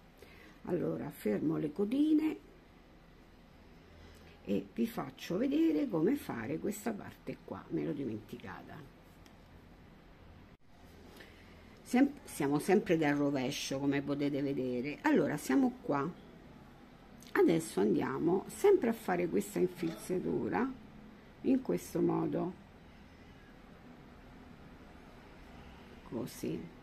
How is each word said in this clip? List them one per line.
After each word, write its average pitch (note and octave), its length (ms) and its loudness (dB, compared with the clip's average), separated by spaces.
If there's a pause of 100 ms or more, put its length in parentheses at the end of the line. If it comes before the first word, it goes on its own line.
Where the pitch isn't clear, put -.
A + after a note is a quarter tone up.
(680)
Allora, D#3+ 440 -2
fermo D#3+ 460 -2
le D#3 160 -2
codine D4+ 680 2 (2000)
e - 280 0
vi A#3 140 0
faccio D#3+ 520 -6
vedere D4 500 2
come F#3+ 260 2
fare B2+ 460 -4
questa G#3 320 -4
parte - 520 -12
qua, - 260 -12
me D#3 140 -2
l'ho D#3+ 80 -2
dimenticata. G#2+ 840 -10 (3000)
Sem-, - 400 4
siamo D3 380 0
sempre - 360 4
dal D3 200 4
rovescio, C#3 640 0
come C#3 220 2
potete C#3+ 380 0
vedere. C3+ 640 -2
Allora, E3 340 4
siamo C4 460 2
qua. D3 400 -2 (1120)
Adesso F#3 440 4
andiamo D3 680 2
sempre F#4 440 4
a - 20 2
fare F3+ 360 -2
questa F3+ 300 -2
infilzatura F3+ 1120 0 (680)
in C4 220 2
questo F3+ 380 -2
modo. E3 520 0 (3500)
Così. - 520 -6 (220)